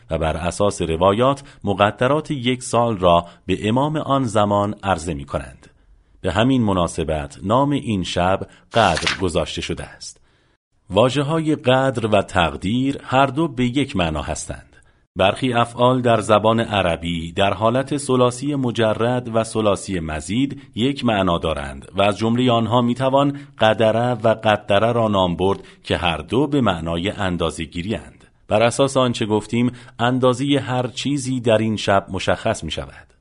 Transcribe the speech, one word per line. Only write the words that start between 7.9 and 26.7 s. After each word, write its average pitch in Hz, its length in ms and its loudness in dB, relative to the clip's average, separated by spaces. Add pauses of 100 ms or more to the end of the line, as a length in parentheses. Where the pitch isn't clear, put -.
شب 92 380 0 (340)
قدر 98 460 2
گذاشته 85 400 -2
شده 71 240 -8
است. - 420 -20 (640)
واژه‌های 139 680 2
قدر 127 500 2
و 104 160 4
تقدیر 95 800 -2
هر 135 240 2
دو 147 220 -2
به 127 160 -2
یک 123 320 -2
معنا 80 260 -2
هستند. - 540 -10 (400)
برخی 104 360 2
افعال 120 500 2
در 117 180 2
زبان 107 400 4
عربی 85 720 -2
در 98 200 2
حالت 120 440 0
ثلاثی 127 580 0
مجرد 117 840 0
و 113 80 2
ثلاثی 98 560 0
مزید 90 640 -4 (120)
یک 131 300 -2
معنا 95 340 2
دارند 71 560 -6
و 98 80 2
از 101 160 2
جملهٔ 120 320 2
آنها 117 300 2
می‌توان 135 580 2 (200)
قدره 113 640 2
و 110 120 4 (100)
قدره 107 480 2
را 113 160 0
نام 92 280 2
برد 92 220 0 (240)
که 92 140 -2
هر 85 200 -2
دو 117 300 0
به 143 140 0
معنای 87 500 0